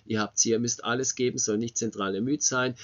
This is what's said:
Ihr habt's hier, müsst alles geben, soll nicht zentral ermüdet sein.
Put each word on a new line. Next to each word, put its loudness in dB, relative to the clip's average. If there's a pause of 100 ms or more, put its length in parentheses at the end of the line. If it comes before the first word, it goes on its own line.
Ihr 0
habt's 0
hier, 4
müsst -2
alles 0
geben, 0
soll 2
nicht -4
zentral -2
ermüdet 0
sein. 2 (100)